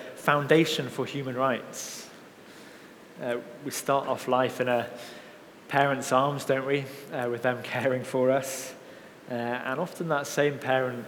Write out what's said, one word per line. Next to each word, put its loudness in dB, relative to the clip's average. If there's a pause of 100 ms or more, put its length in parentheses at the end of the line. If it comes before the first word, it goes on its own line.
(140)
foundation 4
for -4
human -6
rights. -2 (1160)
Uh, -2 (280)
we -6
start 0
off -4
life 2
in 2
a 2 (800)
parent's 2
arms, 2
don't 0
we, 0 (300)
uh, -2
with -2
them 2
<laughs> -10
caring 0
for 4
us. -2 (560)
Uh, -4
and -2
often -4
that 0
same 2
parent, 0